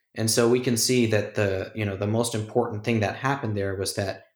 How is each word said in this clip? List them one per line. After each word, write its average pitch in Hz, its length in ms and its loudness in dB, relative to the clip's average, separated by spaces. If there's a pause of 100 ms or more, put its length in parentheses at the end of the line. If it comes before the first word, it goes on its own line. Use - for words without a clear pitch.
(160)
And 113 140 0
so 117 200 4
we 123 100 6
can 127 160 0
see 123 320 4
that 107 280 0
the, 95 380 0
you 110 120 -2
know, 98 100 -2
the 101 120 -2
most 117 280 0
important 107 480 -2
thing 117 160 2
that 98 160 0
happened 135 400 -2
there 98 200 -2
was 95 200 -4
that 98 300 -4 (100)